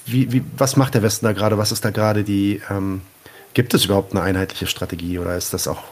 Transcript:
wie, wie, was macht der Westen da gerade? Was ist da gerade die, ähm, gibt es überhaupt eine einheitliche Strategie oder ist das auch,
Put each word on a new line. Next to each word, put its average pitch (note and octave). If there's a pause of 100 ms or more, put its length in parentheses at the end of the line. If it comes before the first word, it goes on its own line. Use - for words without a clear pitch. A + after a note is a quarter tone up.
wie, A#2+
wie, B2+ (140)
was C#3
macht C3+
der G#2
Westen A2
da G#2+
gerade? G#2
Was G#2+
ist A#2
da A2
gerade G#2+
die, G2+
ähm, F#2+ (520)
gibt -
es -
überhaupt G2
eine F#2+
einheitliche F#2+
Strategie F2
oder F2
ist -
das -
auch, -